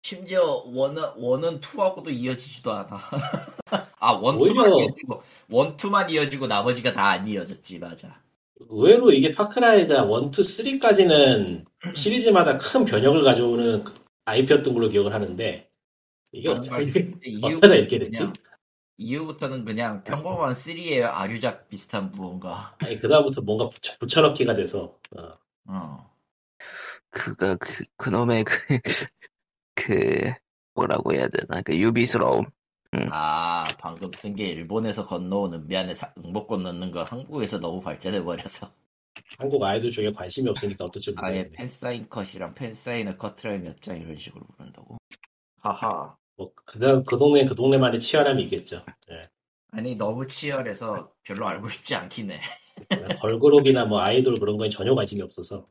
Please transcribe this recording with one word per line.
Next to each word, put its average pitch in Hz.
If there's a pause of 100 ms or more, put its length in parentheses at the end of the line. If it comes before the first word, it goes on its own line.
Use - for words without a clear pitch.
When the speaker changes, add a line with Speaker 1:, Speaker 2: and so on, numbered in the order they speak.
Speaker 1:
심지어 180 (240)
원, 135 (200)
원은 131
투하고도 185
이어지지도 123
않아. 101
<laughs> -
아, 117
원, 113
Speaker 2:
오히려 226
Speaker 1:
투만 190
이어지고, 117 (260)
원, 139
투만 196
이어지고 139
나머지가 117
다 98
안 95
이어졌지, 95
맞아. 85 (400)
Speaker 2:
의외로 175
이게 135
파크라이가 202
원, 123
투, 202
쓰리까지는 160 (160)
Speaker 1:
<clears throat> -
Speaker 2:
시리즈마다 196
큰 262
변형을 139
가져오는 117
그 - (320)
아이피였던 135
걸로 113
기억을 101
하는데, 95 (640)
이게 127
Speaker 1:
그런 135
Speaker 2:
어떻게 127
Speaker 1:
걸 135
Speaker 2:
이렇게 156
Speaker 1:
이유부터 135
Speaker 2:
어쩌다 202
이렇게 135
됐지? 113
Speaker 1:
그냥, 98 (680)
이후부터는 135
그냥 107
평범한 160
쓰리의 156
아류작 101
비슷한 98
무언가. 92
Speaker 2:
아니, 117
그다음부터 135
뭔가 110
붙여-, -
붙여넣기가 127
돼서, - (180)
어. 85 (300)
Speaker 1:
어. 82 (1000)
Speaker 3:
그가 95
그, - (120)
그놈의 117
그, 95 (120)
<laughs> - (640)
그, - (420)
뭐라고 -
해야 65
되나? -
그 78
유비스러움. 107 (480)
음. -
Speaker 1:
아, 80 (120)
방금 85
쓴 104
게 98
일본에서 98
건너온 90
은비안에 90
사-, -
응모권 92
넣는 90
거 85
한국에서 120
너무 87
발전해버려서. 87 (680)
Speaker 2:
한국 135
아이돌 110
쪽에 107
관심이 104
없으니까 98
어떨지 -
Speaker 1:
아예 95
Speaker 2:
모르겠네. -
Speaker 1:
팬사인 123
컷이랑 95
팬사인회 113
커트라인 101
몇 78
장 87
이런 82
식으로 - (120)
부른다고? - (600)
하하. 98 (220)
Speaker 2:
뭐, - (140)
그다음 131
그 123
동네, 143
그 135
동네만의 123
치열함이 139
있겠죠. - (260)
예. 82 (500)
Speaker 1:
아니, 113
너무 113
치열해서 113 (120)
별로 101
알고 98
싶지 -
않긴 95
해. 76 (360)
<laughs> -
Speaker 2:
걸그룹이나 131
뭐 104
아이돌 117
그런 104
거에 107
전혀 104
관심이 101
없어서. 92